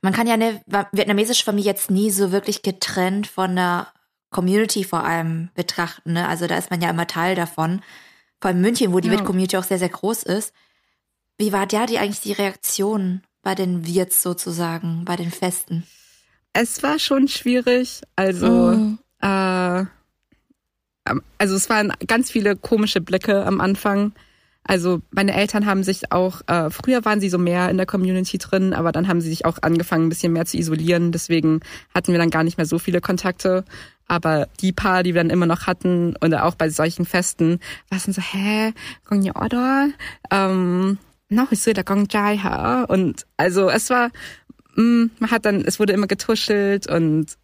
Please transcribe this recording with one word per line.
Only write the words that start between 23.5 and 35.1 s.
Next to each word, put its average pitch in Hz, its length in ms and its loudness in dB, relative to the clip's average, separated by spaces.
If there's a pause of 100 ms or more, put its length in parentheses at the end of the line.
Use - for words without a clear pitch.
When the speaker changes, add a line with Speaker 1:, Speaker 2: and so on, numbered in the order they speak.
Speaker 2:
Anfang. 202 520 0 (560)
Also 180 320 0 (120)
meine 196 220 0
Eltern 208 320 0
haben 190 180 0
sich 190 260 -4
auch, 185 380 0
äh, 165 220 0
früher 247 340 0
waren 214 160 2
sie 196 80 0
so 180 100 0
mehr 175 320 2
in 185 60 0
der 185 100 0
Community 185 520 -2
drin, 190 360 0
aber 165 160 0
dann 165 160 0
haben 175 140 2
sie 165 80 -4
sich 160 160 -4
auch 165 180 -2
angefangen, 165 440 2
ein - 20 2
bisschen 170 240 0
mehr 165 120 0
zu - 120 -6
isolieren. 170 560 0
Deswegen 160 480 2 (340)
hatten 185 160 0
wir 170 80 4
dann 170 120 4
gar 160 120 2
nicht 165 160 0
mehr 160 80 0
so 160 140 -2
viele 175 200 0
Kontakte. 185 640 -2 (440)
Aber 160 400 0 (120)
die 190 120 2
paar, 185 320 2
die 180 100 0